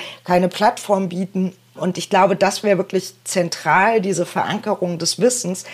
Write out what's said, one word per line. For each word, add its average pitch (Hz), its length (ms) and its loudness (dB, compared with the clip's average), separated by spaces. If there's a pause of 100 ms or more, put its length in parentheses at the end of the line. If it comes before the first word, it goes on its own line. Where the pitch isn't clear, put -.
(240)
keine 180 240 4
Plattform 196 600 0
bieten. 185 460 -4 (220)
Und 180 220 -2
ich - 120 -8
glaube, 190 260 4
das 196 280 0
wäre 202 140 4
wirklich 185 360 -2 (100)
zentral, 185 800 2
diese 180 240 -2
Verankerung 180 720 -4
des 165 240 -4
Wissens. 196 420 0 (100)